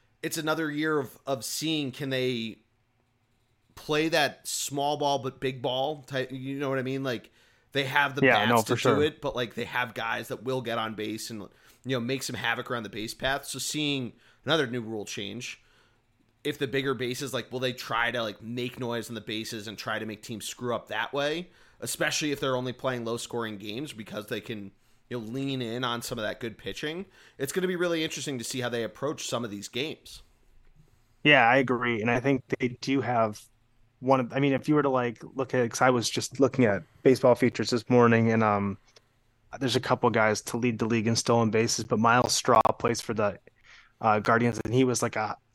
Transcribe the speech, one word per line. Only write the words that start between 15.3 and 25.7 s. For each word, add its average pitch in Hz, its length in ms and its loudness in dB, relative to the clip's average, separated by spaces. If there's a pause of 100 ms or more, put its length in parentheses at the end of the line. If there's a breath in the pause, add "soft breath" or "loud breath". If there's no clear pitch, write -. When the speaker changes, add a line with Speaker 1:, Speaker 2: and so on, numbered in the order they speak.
Speaker 1:
if 147 160 -4
the 143 80 -4
bigger 135 280 0
bases, 123 400 -6
like, 120 180 -6
will 123 80 -4
they 127 140 -2
try 117 360 -2
to, 120 120 -2
like, 107 180 -6
make 123 400 -8
noise 117 280 -4
on 117 60 -10
the 107 60 -8
bases 110 480 -8
and 101 80 -12
try 110 220 -4
to 107 80 -6
make 107 160 -10
teams 107 240 -10
screw 120 280 -4
up - 140 -6
that 107 240 -4
way? 151 380 -2 (300 soft breath)
Especially 151 520 -2
if 135 80 -4
they're 135 160 0
only 123 160 -2
playing 123 320 -4
low-scoring 113 540 -4
games, 110 340 -10
because 107 360 -10
they 110 120 -4
can, 101 300 -10 (400)
you 123 80 -6
know, 110 80 -8
lean 135 340 -4
in 120 240 -4